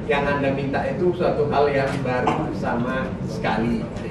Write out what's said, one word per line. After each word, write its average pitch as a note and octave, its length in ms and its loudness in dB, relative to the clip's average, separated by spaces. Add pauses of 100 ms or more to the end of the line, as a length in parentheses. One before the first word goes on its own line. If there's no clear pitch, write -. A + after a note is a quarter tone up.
(120)
yang C#3+ 160 2
Anda C#3+ 240 2
minta C#3 320 0
itu F3+ 320 2
suatu - 320 2
hal C#3+ 240 4
yang C3+ 160 2 (160)
baru B2+ 560 0
sama B2 480 -2 (240)
sekali, A2+ 480 0
gitu - 300 -6